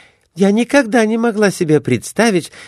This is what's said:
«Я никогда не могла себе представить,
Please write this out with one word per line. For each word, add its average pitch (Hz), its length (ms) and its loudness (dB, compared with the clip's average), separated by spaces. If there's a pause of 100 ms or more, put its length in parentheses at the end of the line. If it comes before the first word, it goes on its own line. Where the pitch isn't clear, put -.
(340)
«Я 190 180 2
никогда 233 540 0
не 220 120 -2
могла 214 340 0
себе 151 300 0
представить, 175 720 -2 (160)